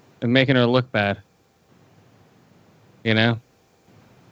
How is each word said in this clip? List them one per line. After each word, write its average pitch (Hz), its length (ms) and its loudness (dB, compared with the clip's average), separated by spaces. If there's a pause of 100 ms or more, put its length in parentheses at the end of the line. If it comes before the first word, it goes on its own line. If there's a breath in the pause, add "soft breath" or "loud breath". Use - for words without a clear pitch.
(220)
and 120 120 -2
making 131 220 2
her 123 100 2
look 123 260 -2
bad. 101 280 -2 (1800)
You 113 100 -2
know? 113 260 0 (920)